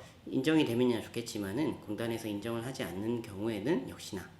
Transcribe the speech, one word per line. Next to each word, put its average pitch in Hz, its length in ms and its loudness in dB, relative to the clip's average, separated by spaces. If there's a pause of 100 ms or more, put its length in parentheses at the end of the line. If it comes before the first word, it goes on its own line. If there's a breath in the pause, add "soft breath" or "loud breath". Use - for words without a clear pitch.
(280 loud breath)
인정이 147 380 6
되면야 117 360 4
좋겠지만은 107 800 -2
공단에서 110 460 -2
인정을 113 380 -2
하지 131 180 -4
않는 107 380 -2
경우에는 107 680 0
역시나 - 400 -8 (100)